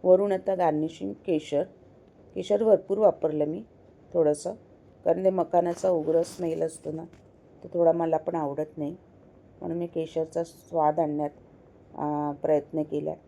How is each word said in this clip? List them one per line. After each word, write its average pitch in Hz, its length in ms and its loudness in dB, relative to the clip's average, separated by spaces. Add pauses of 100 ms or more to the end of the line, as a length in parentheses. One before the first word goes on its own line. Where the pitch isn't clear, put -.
वरून 185 280 6
आता 190 240 -2
गार्निशिंग 170 580 -2
केशर, 151 500 -2 (720)
केशर 202 280 0
भरपूर 202 340 2
वापरलं 156 480 2
मी 175 180 -8 (500)
थोडंसं, 160 400 0 (520)
कारण 180 180 0
ते 190 60 6
मखानाचा 175 600 0
उग्र 165 320 2
स्मेल 165 420 -4
असतो 156 280 -8
ना, 160 120 -10 (600)
तो - 100 -16
थोडा 170 180 4
मला 165 260 2
पण 170 180 -4
आवडत 151 420 -4
नाही, 156 180 -6 (640)
म्हणून 170 180 -6
मी 170 100 -4
केशरचा 160 560 -4
स्वाद 156 560 0
आणण्यात, 147 300 -2 (680)
अ, 147 360 -4 (100)
प्रयत्न 151 420 0
केला. 151 300 -6 (140)